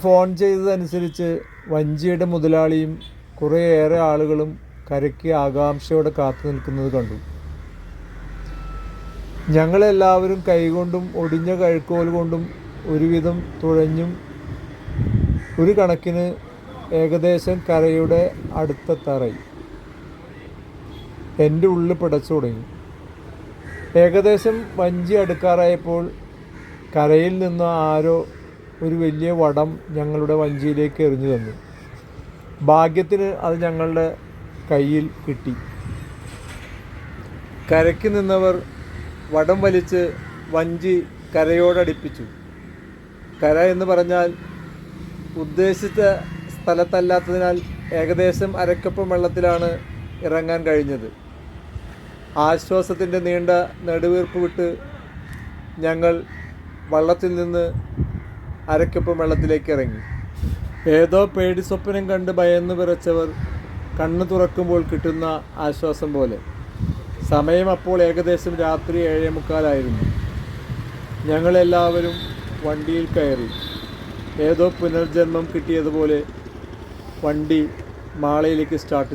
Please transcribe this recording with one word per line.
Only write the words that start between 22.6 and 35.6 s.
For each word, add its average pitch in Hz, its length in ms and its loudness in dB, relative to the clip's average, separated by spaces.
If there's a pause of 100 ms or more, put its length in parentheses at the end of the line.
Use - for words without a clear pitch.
ഏകദേശം 202 540 4 (240)
വഞ്ചി 180 420 0
അടുക്കാറായപ്പോൾ 175 800 2 (920)
കരയിൽ 156 380 6 (100)
നിന്ന് 170 240 0 (220)
ആരോ 156 280 4 (680)
ഒരു 165 180 0
വലിയ 156 280 0 (120)
വടം 151 280 4 (260)
ഞങ്ങളുടെ 151 440 0
വഞ്ചിയിലേക്ക് 147 680 0
എറിഞ്ഞു 135 240 2
തന്നു. 113 240 -2 (1120)
ഭാഗ്യത്തിന് 165 600 4 (180)
അത് 170 180 0
ഞങ്ങളുടെ 165 420 0 (640)
കയ്യിൽ 147 340 2 (200)
കിട്ടി. 131 300 -4 (2250)